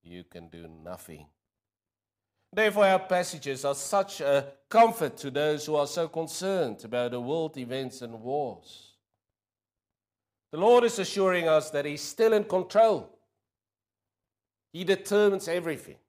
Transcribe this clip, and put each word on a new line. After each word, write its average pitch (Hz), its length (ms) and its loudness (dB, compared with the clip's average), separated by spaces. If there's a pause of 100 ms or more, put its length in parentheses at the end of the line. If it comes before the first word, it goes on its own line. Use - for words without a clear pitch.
you 87 220 -18
can 85 240 -20
do 82 200 -20
nothing." 82 580 -18 (1300)
Therefore, 208 320 2
our 190 160 4
passages 165 640 -4
are 139 100 -2
such 196 460 -4
a 139 320 0 (160)
comfort 226 500 4
to 139 120 -8
those 147 360 -2
who 151 80 -4
are 143 140 0
so 165 180 -4
concerned 165 800 -4
about 123 260 -4
the 123 100 -6
world 156 380 -6
events 127 420 -8
and 117 220 -14
wars. 127 720 -10 (1600)
The 151 60 -8
Lord 233 260 6
is 226 160 -2
assuring 180 480 0
us 156 220 4
that 143 140 -2
he's 147 160 -6
still 220 320 2
in 208 120 2
control. 202 720 2 (1500)
He 175 120 -10
determines 196 640 2
everything. 165 500 -6 (100)